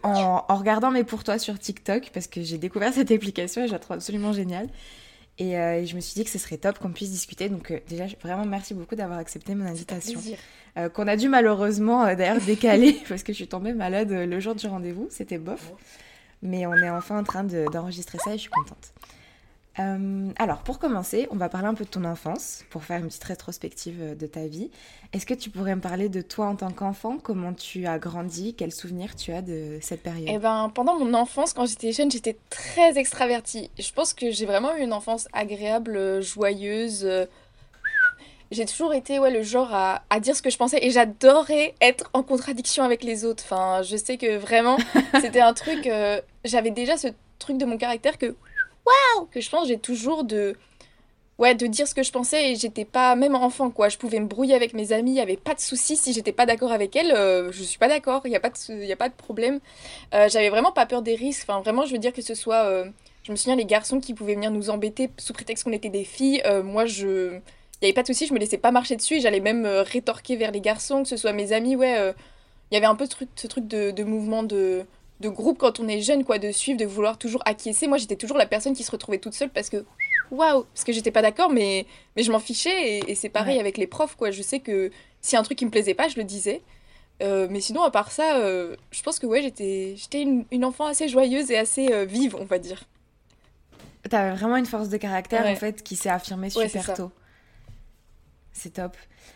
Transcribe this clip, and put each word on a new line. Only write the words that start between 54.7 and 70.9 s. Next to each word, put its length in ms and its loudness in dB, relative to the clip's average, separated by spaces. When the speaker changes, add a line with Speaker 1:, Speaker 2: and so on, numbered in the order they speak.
Speaker 2:
mes 200 0
amies, 200 2
y 80 4
avait 160 0
pas 160 -4
de 60 -6
souci. 360 -2
Si 160 0
j'étais 200 -2
pas 160 4
d'accord 240 2
avec 240 0
elles, 160 4
euh, 400 4
je 100 -12
suis 160 -8
pas 100 6
d'accord, 380 2
y 100 -2
a 40 4
pas 100 0
de 80 -10
sou-, 160 -12
y 180 -6
a 60 -2
pas 120 0
de 40 -10
problème. 460 -4
Euh, 120 8
j'avais 220 4
vraiment 220 4
pas 160 4
peur 160 -2
des 100 0
risques. 340 -4
Enfin, 140 -2
vraiment, 240 2
je 60 -6
veux 80 -2
dire 140 -2
que 100 -8
ce 100 -8
soit, 300 2
euh... 220 0
je 100 -10
me 60 -4
souviens, 180 2
les 100 0
garçons 340 2
qui 160 -8
pouvaient 180 -2
venir 160 0
nous 220 -2
embêter 480 -2
sous 140 -10
prétexte 320 -8
qu'on 60 -2
était 180 -4
des 140 -4
filles, 420 0
euh, 180 4
moi, 240 0
je, 500 -2
y 40 2
avait 80 6
pas 80 4
de 60 0
souci, 200 -2
je 60 0
me 60 2
laissais 180 0
pas 140 4
marcher 260 2
dessus 180 0
et 60 2
j'allais 180 4
même, 260 2
euh, 180 4
rétorquer 520 -2
vers 160 -2
les 100 -4
garçons, 420 0